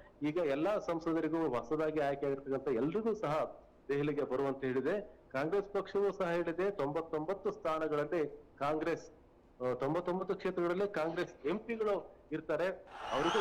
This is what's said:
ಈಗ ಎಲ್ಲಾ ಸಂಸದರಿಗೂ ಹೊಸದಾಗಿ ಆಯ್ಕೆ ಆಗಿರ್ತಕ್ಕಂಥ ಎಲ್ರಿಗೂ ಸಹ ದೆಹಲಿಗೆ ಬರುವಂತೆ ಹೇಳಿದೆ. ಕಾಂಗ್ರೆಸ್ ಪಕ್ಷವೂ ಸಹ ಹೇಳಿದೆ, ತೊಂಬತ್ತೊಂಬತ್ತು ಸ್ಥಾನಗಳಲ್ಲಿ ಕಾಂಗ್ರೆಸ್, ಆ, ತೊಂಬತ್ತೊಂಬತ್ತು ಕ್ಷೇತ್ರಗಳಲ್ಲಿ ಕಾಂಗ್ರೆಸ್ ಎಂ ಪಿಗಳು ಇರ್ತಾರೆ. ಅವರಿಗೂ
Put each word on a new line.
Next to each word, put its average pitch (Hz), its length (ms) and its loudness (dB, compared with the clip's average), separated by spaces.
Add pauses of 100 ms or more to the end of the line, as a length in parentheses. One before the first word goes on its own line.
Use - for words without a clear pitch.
(220)
ಈಗ 151 140 -2
ಎಲ್ಲಾ 170 420 2
ಸಂಸದರಿಗೂ 165 680 0
ಹೊಸದಾಗಿ 151 520 0
ಆಯ್ಕೆ 143 260 0
ಆಗಿರ್ತಕ್ಕಂಥ 135 420 -2
ಎಲ್ರಿಗೂ 165 460 2
ಸಹ 147 460 -2 (280)
ದೆಹಲಿಗೆ 143 340 2
ಬರುವಂತೆ 131 440 0
ಹೇಳಿದೆ. 135 340 2 (320)
ಕಾಂಗ್ರೆಸ್ 170 400 0
ಪಕ್ಷವೂ 196 400 2
ಸಹ 190 180 0
ಹೇಳಿದೆ, 170 400 2
ತೊಂಬತ್ತೊಂಬತ್ತು 160 800 -2
ಸ್ಥಾನಗಳಲ್ಲಿ 156 800 0 (300)
ಕಾಂಗ್ರೆಸ್, 156 520 0 (520)
ಆ, 127 120 2
ತೊಂಬತ್ತೊಂಬತ್ತು 180 600 0
ಕ್ಷೇತ್ರಗಳಲ್ಲಿ 185 600 0
ಕಾಂಗ್ರೆಸ್ 165 520 -2
ಎಂ 180 120 0
ಪಿಗಳು 214 600 -2 (140)
ಇರ್ತಾರೆ. 156 360 0 (440)
ಅವರಿಗೂ 160 280 4